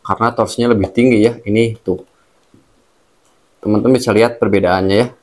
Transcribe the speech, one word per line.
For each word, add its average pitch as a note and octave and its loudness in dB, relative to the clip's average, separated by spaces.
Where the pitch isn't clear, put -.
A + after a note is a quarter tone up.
karena A2+ -2
torsinya A#2+ -2
lebih G2 0
tinggi A#2+ 2
ya. A#2+ 2
Ini A2+ -2
tuh. F2+ -6
Teman-teman A2+ 0
bisa - -6
lihat A#2 0
perbedaannya F#2+ 0
ya. A#2+ 0